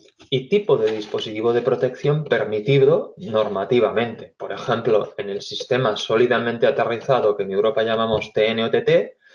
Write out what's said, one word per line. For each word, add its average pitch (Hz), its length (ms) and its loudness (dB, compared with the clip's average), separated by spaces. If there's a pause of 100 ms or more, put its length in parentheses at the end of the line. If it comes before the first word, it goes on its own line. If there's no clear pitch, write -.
(300)
y 127 180 -2
tipo 196 280 2
de 110 140 2
dispositivo 110 640 -4
de 120 100 2
protección 131 640 0
permitido 131 920 2
normativamente. 107 1200 0
Por - 140 -10
ejemplo, 113 640 -2
en 101 140 -8
el 101 120 -6
sistema 123 540 -2
sólidamente 117 720 2
aterrizado 113 720 0
que 101 80 -4
en 95 80 -6
Europa 107 320 0
llamamos 113 480 -2
T 107 160 2
N 113 160 -2
o 110 80 -2
T 117 100 2
T, - 360 0 (160)